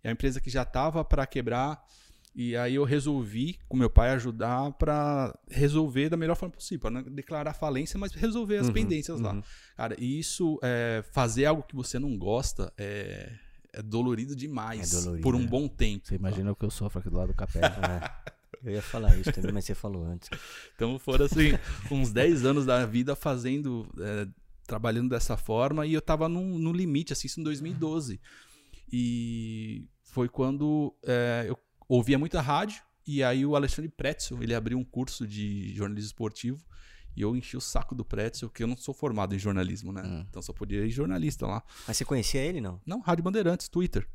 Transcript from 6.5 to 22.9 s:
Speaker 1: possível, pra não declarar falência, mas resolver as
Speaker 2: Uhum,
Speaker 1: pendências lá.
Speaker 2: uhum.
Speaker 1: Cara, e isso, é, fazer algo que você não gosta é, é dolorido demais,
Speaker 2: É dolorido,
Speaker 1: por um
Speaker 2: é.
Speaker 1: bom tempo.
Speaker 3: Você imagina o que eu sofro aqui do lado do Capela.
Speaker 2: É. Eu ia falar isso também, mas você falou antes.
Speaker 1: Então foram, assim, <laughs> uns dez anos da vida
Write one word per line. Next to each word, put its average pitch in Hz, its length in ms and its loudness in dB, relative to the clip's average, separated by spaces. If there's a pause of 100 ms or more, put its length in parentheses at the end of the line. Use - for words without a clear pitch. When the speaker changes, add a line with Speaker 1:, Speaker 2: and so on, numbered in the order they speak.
Speaker 1:
possível, - 260 -8
pra 110 100 -2
não 127 120 -4
declarar 147 500 -6
falência, 151 460 -2
mas 196 140 -6
resolver 220 460 0
as 240 80 4
Speaker 2:
Uhum, 233 60 2
Speaker 1:
pendências 170 460 0
lá. 104 140 -2
Speaker 2:
uhum. 101 100 -4 (320)
Speaker 1:
Cara, 113 240 -6
e 127 200 -2
isso, 156 440 0
é, 117 480 0
fazer 123 340 2
algo 151 180 2
que - 120 -14
você 127 240 -4
não 117 180 -2
gosta 101 600 0
é, 101 560 -8 (400)
é - 80 -10
dolorido 117 540 0
demais, 113 580 -4
Speaker 2:
É 90 80 2
dolorido, 85 220 -2
Speaker 1:
por 123 120 6
um 123 80 4
Speaker 2:
é. 117 40 0
Speaker 1:
bom 135 200 2
tempo. 104 400 0
Speaker 3:
Você 101 80 0
imagina 98 360 0
o 98 40 0
que - 80 -6
eu 98 80 0
sofro 101 280 -4
aqui 90 100 -6
do 87 80 2
lado 90 120 2
do - 60 2
Capela. 160 320 2 (640)
Speaker 2:
É. - 40 -20 (280)
Eu 113 80 -4
ia 104 100 -2
falar 110 360 4
isso - 160 0
também, 95 180 0
mas 101 140 -2
você 101 100 -2
falou 95 300 -6
antes. 87 240 -6 (440)
Speaker 1:
Então 120 240 -2
foram, 135 280 4
assim, 147 260 6 (200)
<laughs> - 200 -6
uns 127 220 2
dez 135 320 4
anos 139 200 4
da 127 200 4
vida 123 300 0